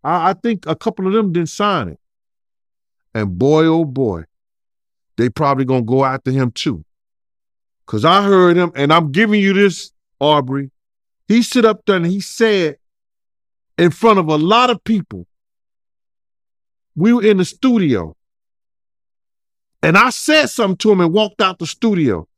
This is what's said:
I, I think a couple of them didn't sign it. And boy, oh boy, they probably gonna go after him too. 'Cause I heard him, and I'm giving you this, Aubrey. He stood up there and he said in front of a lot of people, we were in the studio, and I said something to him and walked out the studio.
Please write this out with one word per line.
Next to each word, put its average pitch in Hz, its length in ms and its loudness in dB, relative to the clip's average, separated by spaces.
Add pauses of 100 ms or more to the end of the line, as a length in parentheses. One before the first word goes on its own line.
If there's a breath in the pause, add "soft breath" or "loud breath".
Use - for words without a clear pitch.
I, 170 260 0
I - 40 -2
think 226 320 -4
a 160 100 -4
couple 196 300 -6
of 190 80 0
them 208 180 0
didn't 170 160 -2
sign 185 400 -4
it. 73 120 -16 (1120)
And 98 240 -4
boy, 151 260 4
oh 165 220 0
boy, 120 380 -6 (920)
they 120 140 0
probably 139 340 0
gonna 127 180 -2
go 131 220 0
after 131 260 -4
him 131 200 -2
too. 113 340 -8 (1000)
'Cause 107 180 -6
I 190 180 4
heard 180 360 4
him, 175 160 -2
and 143 180 0
I'm 160 200 0
giving 208 280 2
you 196 140 0
this, 196 380 0 (280)
Aubrey. 139 500 0 (560)
He 226 140 2
stood 240 240 0
up 220 220 0
there 196 100 0
and 170 100 -2
he 190 140 -4
said 190 560 -2 (1000)
in 170 140 4
front 214 260 2
of 160 100 -2
a 151 80 0
lot 220 320 2
of 233 160 -4
people, 208 420 -6 (1700)
we 214 200 2
were 214 100 0
in 208 140 4
the 180 80 0
studio, 147 680 0 (1700)
and 160 140 2
I 233 140 4
said 302 360 0
something 196 320 -2
to 214 140 2
him 185 80 2
and 170 140 2
walked 214 260 -2
out 185 180 -2
the 170 80 -10
studio. 151 720 -2